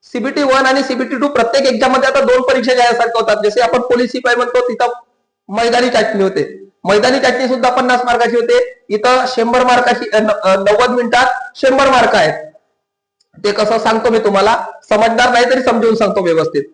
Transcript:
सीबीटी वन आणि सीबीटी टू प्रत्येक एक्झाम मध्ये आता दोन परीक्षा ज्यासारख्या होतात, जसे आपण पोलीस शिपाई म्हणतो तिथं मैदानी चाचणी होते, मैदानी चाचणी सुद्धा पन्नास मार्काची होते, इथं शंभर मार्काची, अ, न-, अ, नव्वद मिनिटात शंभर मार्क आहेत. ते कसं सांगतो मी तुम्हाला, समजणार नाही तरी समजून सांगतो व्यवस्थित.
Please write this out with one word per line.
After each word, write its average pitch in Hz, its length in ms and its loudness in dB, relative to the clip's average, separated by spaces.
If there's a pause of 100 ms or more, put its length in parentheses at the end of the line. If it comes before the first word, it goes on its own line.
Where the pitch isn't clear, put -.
सीबीटी 262 400 -4
वन 262 220 2
आणि 262 180 2
सीबीटी 254 320 -4
टू 254 120 -2
प्रत्येक 269 380 0
एक्झाम 254 260 0
मध्ये 262 180 0
आता 269 120 0
दोन 247 200 2
परीक्षा 254 320 0
ज्यासारख्या 233 480 0
होतात, 214 220 0
जसे 208 180 0
आपण 240 180 0
पोलीस 240 320 0
शिपाई 247 240 -2
म्हणतो 247 320 -2
तिथं 240 240 -2 (560)
मैदानी 233 420 0
चाचणी 214 340 0
होते, - 460 -4 (140)
मैदानी 208 360 2
चाचणी 254 280 -2
सुद्धा 254 220 0
पन्नास 247 360 0
मार्काची 240 300 0
होते, 240 540 0
इथं 247 380 0
शंभर 240 360 0
मार्काची, 240 500 0
अ, 214 60 2
न-, 214 120 0 (120)
अ, 190 120 2
नव्वद 214 340 2
मिनिटात 247 680 -2
शंभर 269 320 2
मार्क 233 260 2
आहेत. 156 360 -2 (920)
ते 208 80 0
कसं 220 280 0
सांगतो 226 300 0
मी 220 100 2
तुम्हाला, 202 460 0 (240)
समजणार 226 420 2
नाही 240 140 4
तरी 254 180 0
समजून 226 320 0
सांगतो 202 280 0
व्यवस्थित. 160 400 0 (100)